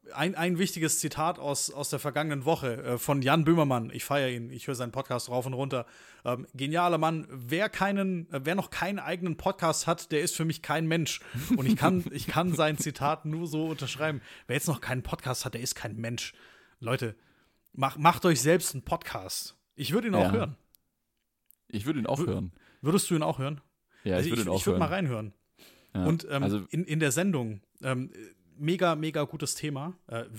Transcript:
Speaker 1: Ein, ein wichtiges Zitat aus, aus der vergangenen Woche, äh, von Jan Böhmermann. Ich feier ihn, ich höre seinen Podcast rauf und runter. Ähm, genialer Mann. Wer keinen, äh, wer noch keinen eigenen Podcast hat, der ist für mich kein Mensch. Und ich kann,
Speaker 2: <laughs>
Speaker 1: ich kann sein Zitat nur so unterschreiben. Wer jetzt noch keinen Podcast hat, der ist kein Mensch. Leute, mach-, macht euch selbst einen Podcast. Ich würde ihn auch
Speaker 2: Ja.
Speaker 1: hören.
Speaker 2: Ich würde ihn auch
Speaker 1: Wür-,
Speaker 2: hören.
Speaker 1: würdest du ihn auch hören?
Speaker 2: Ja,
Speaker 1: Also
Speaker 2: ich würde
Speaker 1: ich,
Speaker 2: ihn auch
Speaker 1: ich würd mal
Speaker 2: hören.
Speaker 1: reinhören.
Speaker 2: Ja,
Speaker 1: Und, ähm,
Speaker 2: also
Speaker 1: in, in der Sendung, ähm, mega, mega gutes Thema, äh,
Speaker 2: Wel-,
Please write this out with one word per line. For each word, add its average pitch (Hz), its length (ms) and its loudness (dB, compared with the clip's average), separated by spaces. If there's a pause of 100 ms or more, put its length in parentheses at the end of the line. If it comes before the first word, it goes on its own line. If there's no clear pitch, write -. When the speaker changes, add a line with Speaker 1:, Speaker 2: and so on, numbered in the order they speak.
(120)
Speaker 1:
Ein, 165 240 0
ein 170 240 0
wichtiges 165 400 2
Zitat 156 400 -2
aus, 139 320 -2
aus 143 180 -6
der 147 80 -2
vergangenen 147 460 -2
Woche, 127 400 0
äh, 123 140 -2
von 139 240 0
Jan 143 240 4
Böhmermann. 139 460 4
Ich 120 120 -8
feier 139 260 2
ihn, 120 200 -6
ich 127 180 -10
höre 139 80 -4
seinen 120 160 -6
Podcast 127 380 -4
rauf 123 160 0
und 131 80 -4
runter. 131 320 -2 (400)
Ähm, 120 280 -2
genialer 160 440 2
Mann. 160 320 2
Wer 147 400 -2
keinen, 190 640 0
äh, 135 120 -4
wer 151 120 0
noch 170 140 -2
keinen 190 300 -2
eigenen 165 380 -4
Podcast - 500 0
hat, 170 240 -2
der 147 100 2
ist 180 140 0
für 165 100 -2
mich 160 160 -2
kein 160 260 0
Mensch. 160 340 0 (340)
Und 135 100 2
ich 214 120 6
kann, 175 300 4
Speaker 2:
<laughs> - 40 -6
Speaker 1:
ich - 160 -6
kann 175 260 2
sein 151 240 4
Zitat 151 480 -2
nur 160 220 -4
so 156 200 -2
unterschreiben. 147 540 -2 (240)
Wer 123 120 -2
jetzt - 100 -2
noch 143 140 0
keinen 127 220 -2
Podcast - 420 -4
hat, 127 80 -6
der 117 80 -6
ist - 140 -4
kein 107 200 -8
Mensch. 117 380 -6 (460)
Leute, 117 360 -2 (560)
mach-, 135 260 -2
macht 165 280 4
euch 151 160 6
selbst 165 320 4
einen 131 100 -8
Podcast. - 760 -6 (180)
Ich 135 180 -4
würde 226 160 2
ihn 185 60 2
auch 180 100 6
Speaker 2:
Ja. - 60 4
Speaker 1:
hören. 202 260 0 (1120)
Speaker 2:
Ich 104 160 -6
würde 147 140 0
ihn 110 80 0
auch - 120 0
Speaker 1:
Wür-, 170 80 0
Speaker 2:
hören. 95 240 -2 (300)
Speaker 1:
würdest 165 280 2
du 175 60 2
ihn 156 80 2
auch 156 160 -2
hören? 139 220 -4 (420)
Speaker 2:
Ja, 92 140 2
Speaker 1:
Also 127 80 2
Speaker 2:
ich 170 80 0
würde 117 80 0
Speaker 1:
ich, - 60 0
Speaker 2:
ihn - 40 0
auch 95 80 2
Speaker 1:
ich - 80 -2
würd 190 120 4
mal 165 100 2
Speaker 2:
hören. 185 160 0
Speaker 1:
reinhören. 110 280 -4 (640)
Speaker 2:
Ja, 90 100 0
Speaker 1:
Und, 165 240 2
ähm, 139 140 0
Speaker 2:
also 104 280 0
Speaker 1:
in, 165 120 0
in 156 160 -2
der 147 140 4
Sendung, 135 480 0 (200)
ähm, 131 300 -4 (440)
mega, 170 400 2
mega 156 280 -2
gutes 139 320 -4
Thema, 151 420 -6 (100)
äh, 117 180 -6
Speaker 2:
Wel-, - 20 -18 (120)